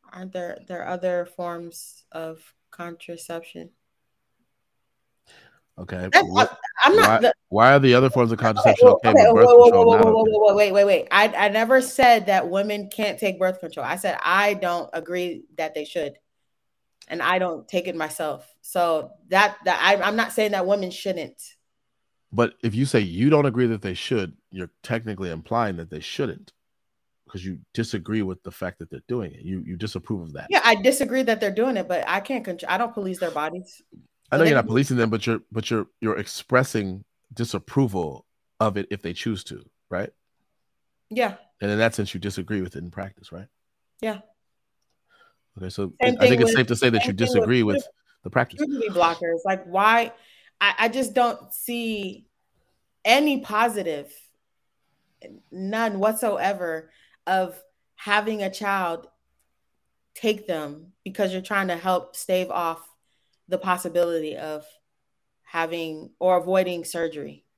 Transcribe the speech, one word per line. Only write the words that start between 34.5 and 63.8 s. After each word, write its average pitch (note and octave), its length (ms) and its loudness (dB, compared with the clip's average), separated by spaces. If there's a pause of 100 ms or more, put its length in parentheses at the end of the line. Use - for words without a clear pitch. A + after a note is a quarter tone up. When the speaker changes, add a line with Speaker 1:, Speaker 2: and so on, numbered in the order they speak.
Speaker 2:
you're C#3+ 60 4
not A#2 60 2
Speaker 1:
can A2 60 -6
Speaker 2:
policing B2+ 280 0
them, A2+ 140 2
but A2 160 -2
you're, A2+ 160 -2 (100)
but G#2+ 180 -6
you're, A2 160 -2 (140)
you're A2 180 -2
expressing G#2 840 -2 (280)
disapproval G2 920 -4 (320)
of G#2 180 0
it G2+ 140 -6
if G2+ 100 -10
they E2+ 120 -8
choose G#2 320 -8
to, - 200 -18 (260)
right? F#2 200 -6 (1000)
Speaker 1:
Yeah. A3 260 -4 (240)
Speaker 2:
And G2+ 100 -4
in G#2 80 0
that A2+ 160 2
sense, G2+ 200 -6
you F#2 60 -10
disagree G2+ 420 -6
with F2+ 120 -10
it D#2 80 -12
in F2 80 -14
practice, G2 400 -16
right? F#2 160 -18 (540)
Speaker 1:
Yeah. G#3+ 200 -8 (1400)
Speaker 2:
Okay, F#2 120 -12
so F#2+ 240 -8 (100)
Speaker 1:
Same B3 140 0
Speaker 2:
I B3+ 100 4
think - 40 6
Speaker 1:
thing B2 100 4
Speaker 2:
it's - 100 4
Speaker 1:
with, - 60 0
Speaker 2:
safe B2+ 100 2
to A#2+ 100 -2
say B2+ 140 2
that A2 120 2
Speaker 1:
same - 80 -2
Speaker 2:
you G2 40 -4
Speaker 1:
thing F#2+ 40 -8
with A2+ 100 0
Speaker 2:
disagree A#2+ 340 2
with G#2 140 0
Speaker 1:
pu-, - 140 -6 (340)
Speaker 2:
the - 60 -12
practice. - 280 -2
Speaker 1:
puberty C4+ 300 -6
blockers. E3+ 560 0
Like, F#3+ 220 -2
why? F#3+ 460 2 (480)
I, G3+ 180 2
I A3+ 100 0
just B3 260 -4
don't A#3+ 380 -2
see A3 720 -8 (800)
any C#4 360 2
positive, G3+ 720 -4 (1400)
none G3+ 480 -4
whatsoever, F#3+ 920 -2 (360)
of F#3 340 -2 (340)
having G#3 480 -2
a F#3+ 80 -6
child F#3+ 580 -4 (1080)
take G#3+ 320 -4
them D#3 460 -10 (120)
because F#3+ 280 -4
you're F#3 100 -8
trying G3 260 -4
to F3 80 -4
help F3+ 400 -4
stave F#3 340 -4
off E3 380 -6 (600)
the F3+ 100 -6
possibility E3+ 800 -4